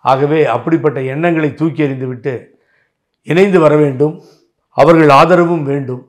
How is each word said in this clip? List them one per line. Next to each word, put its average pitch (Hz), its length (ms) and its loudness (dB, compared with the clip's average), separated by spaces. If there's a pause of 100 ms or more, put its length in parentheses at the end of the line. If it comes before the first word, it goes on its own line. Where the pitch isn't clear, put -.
ஆகவே 143 360 0 (160)
அப்படிப்பட்ட 147 440 -2 (140)
எண்ணங்களை 156 360 -2 (100)
தூக்கி 156 260 -2
எறிந்துவிட்டு 127 480 -8 (920)
இணைந்து 185 380 2
வர 147 100 4 (100)
வேண்டும், 143 300 -2 (640)
அவர்கள் 151 440 4
ஆதரவும் 170 500 0
வேண்டும் 127 380 -6